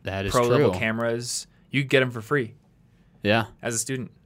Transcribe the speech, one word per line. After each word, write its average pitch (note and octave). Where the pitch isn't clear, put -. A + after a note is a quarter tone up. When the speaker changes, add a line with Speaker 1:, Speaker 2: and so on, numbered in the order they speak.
Speaker 1:
that G2
is F#2+
Speaker 2:
pro A#2+
level B2
Speaker 1:
true. F#2
Speaker 2:
cameras. A#2
You C3+
could C3
get C3+
'em B2+
for A2+
free A#2+
Speaker 1:
Yeah. G#2+
Speaker 2:
as A#2
a A2+
student. B2+